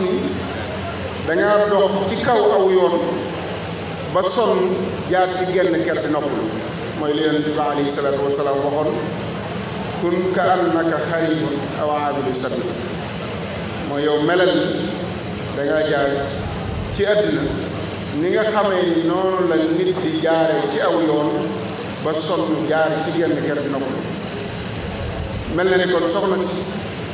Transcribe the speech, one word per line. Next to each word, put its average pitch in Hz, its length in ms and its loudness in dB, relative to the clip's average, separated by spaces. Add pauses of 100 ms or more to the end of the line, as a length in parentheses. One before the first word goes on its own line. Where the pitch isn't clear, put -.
ni 185 100 2 (1160)
danga 208 440 4
dox 196 220 4 (180)
ci 233 120 0
kaw 240 180 4 (120)
aw 190 180 4
yoon 180 240 4 (1160)
ba 185 100 2
sonn 208 360 2 (520)
jaar 185 240 4
ci 185 180 0
genn 180 200 4 (120)
ker 160 200 0
di 151 80 -2
noppalu. 143 320 0 (560)
Mooy 147 140 0
li 156 100 2
Yonent 151 220 2
bi 156 120 0
alayhi 143 300 0
salaatu 139 360 0
wa 143 60 2
salaam 139 340 2
waxoon, 147 280 0 (1080)
"Kun 175 140 0 (180)
ka 185 80 2 (100)
annaka 165 460 2 (100)
xaribun 160 480 0 (240)
aw 151 100 0
aabiru 139 440 -2
sabiil." 120 340 -2 (1200)
Mooy 143 160 -2
yow 151 180 2
melal 175 320 4
ni - 360 0 (680)
danga 151 320 0
jaar 143 220 2 (840)
ci 202 140 0
àdduna 214 360 2 (800)
ni 170 100 2
nga 214 140 4
xamee 202 400 2 (120)
ni 165 120 2
noonu 185 400 2
la 165 80 2
nit 170 460 2
di 156 180 0
jaare 160 500 2
ci 147 100 -2
aw 170 200 2
yoon 156 480 2 (560)
ba 151 80 0
sonn 160 560 0
jaar 156 220 2 (120)
ci 165 160 -2
genn 156 240 2
ker 147 200 0
di 143 80 -2
noppalu. 139 300 -2 (1500)
Mel 185 140 2
na 185 80 4
ni 180 160 2
kon 175 160 2
soxna 190 300 2
si - 340 -2 (420)